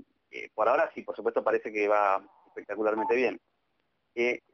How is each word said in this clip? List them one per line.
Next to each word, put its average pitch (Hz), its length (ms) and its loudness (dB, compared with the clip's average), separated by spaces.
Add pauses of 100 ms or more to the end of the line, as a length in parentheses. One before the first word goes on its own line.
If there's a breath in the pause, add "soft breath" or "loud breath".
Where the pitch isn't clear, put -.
(320)
eh, - 220 -14
por 107 140 2
ahora 156 260 2
sí, 117 100 -12
por - 120 -10
supuesto, 113 280 -2
parece 110 280 0
que 104 160 0
va 101 360 4 (240)
espectacularmente 107 680 -2
bien. 113 240 0 (760)
Eh, 120 260 -2 (120)